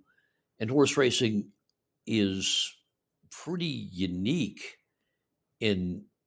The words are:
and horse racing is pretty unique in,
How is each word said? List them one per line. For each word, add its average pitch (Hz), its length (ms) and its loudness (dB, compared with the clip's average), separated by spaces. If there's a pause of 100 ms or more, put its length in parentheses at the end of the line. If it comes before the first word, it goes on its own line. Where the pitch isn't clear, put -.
(580)
and 113 120 -4
horse 139 260 4
racing 117 520 2 (580)
is 98 640 0 (580)
pretty 151 600 -6
unique 95 840 -2 (840)
in, 90 440 0 (220)